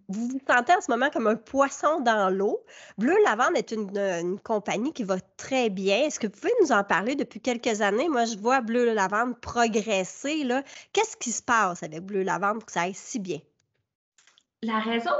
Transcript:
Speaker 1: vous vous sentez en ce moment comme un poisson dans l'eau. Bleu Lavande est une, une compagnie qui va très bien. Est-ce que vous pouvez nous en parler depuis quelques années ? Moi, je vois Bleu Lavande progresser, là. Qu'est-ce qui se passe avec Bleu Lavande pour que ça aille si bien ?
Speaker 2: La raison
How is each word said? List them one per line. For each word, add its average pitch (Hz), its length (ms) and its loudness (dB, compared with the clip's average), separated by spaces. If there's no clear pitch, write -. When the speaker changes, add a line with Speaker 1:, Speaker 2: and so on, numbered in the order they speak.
Speaker 1:
vous 220 200 -4
vous 262 200 -6
sentez 247 280 4
en 415 60 2
ce - 100 -4
moment 247 180 2
comme 277 180 0
un 226 80 4
poisson 277 680 0
dans 220 340 4
l'eau. 220 240 0
Bleu 262 260 2
Lavande 269 320 2
est 240 160 -2
une, 208 260 -6
une 185 420 -2
compagnie 214 520 -2
qui - 120 -6
va 185 160 -2
très 254 320 0
bien. 196 360 0
Est-ce - 140 -4
que 220 80 -4
vous 196 60 -6
pouvez 403 280 -2
nous 285 100 4
en 202 120 4
parler 196 320 0
depuis 247 240 -6
quelques 240 420 -2
années ? 220 280 2
Moi, 240 160 2
je 226 120 -4
vois 247 240 0
Bleu 233 320 2
Lavande 214 460 0
progresser, 226 1040 -2
là. 254 200 -2
Qu'est-ce - 220 0
qui - 160 -8
se - 100 -6
passe 208 420 0
avec 160 180 -10
Bleu 190 220 -4
Lavande 190 320 0
pour 214 100 -10
que - 60 -20
ça 180 100 -2
aille 185 120 -2
si - 260 -10
bien ? 170 200 -6
Speaker 2:
La 220 140 -2
raison 233 320 -2